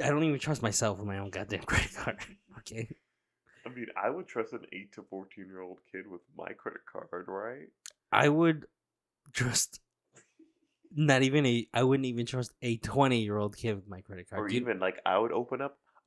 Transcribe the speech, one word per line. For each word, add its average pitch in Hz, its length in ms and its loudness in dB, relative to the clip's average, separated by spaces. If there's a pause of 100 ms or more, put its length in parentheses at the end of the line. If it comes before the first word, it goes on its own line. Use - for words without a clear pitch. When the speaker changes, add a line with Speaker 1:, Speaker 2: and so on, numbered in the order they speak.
Speaker 1:
I 123 60 0
don't 147 160 2
even 147 160 0
trust 156 220 -4
myself 104 360 0
with 104 80 -8
my 98 120 -6
own 101 120 -8
goddamn 98 320 -6
<laughs> - 40 -16
credit - 280 0
card, - 240 -6 (400)
okay? 113 300 -10 (760)
Speaker 2:
I 120 40 -12
mean, 123 180 -10 (160)
I 110 80 2
would 185 160 -6
trust 113 280 -6
an - 80 -10 (100)
eight 98 220 -14
to 104 140 -14
fourteen-year-old 95 720 -14 (140)
kid 95 180 -12
with 87 120 -14 (140)
my 85 180 -10
credit - 260 -12 (100)
card, - 380 -10
right? 110 400 -10 (420)
Speaker 1:
I 135 180 6
would 156 380 4 (640)
trust - 480 -2 (1160)
not 139 260 6
even 139 240 6
a, 120 280 4
I 120 80 4
wouldn't 131 240 4
even 120 200 -2
trust 127 260 -4 (100)
a 117 160 0
twenty-year-old 104 800 2
kid 110 200 -2
with 98 120 -12
my 92 120 -12
credit 92 300 -14
card. 101 120 -4
Speaker 2:
Or 104 60 -4
Speaker 1:
Dude. 120 140 0
Speaker 2:
even, 113 180 -2
like, 92 240 0
I 92 140 4
would 117 140 2
open 120 280 -2
up 139 180 -8 (280)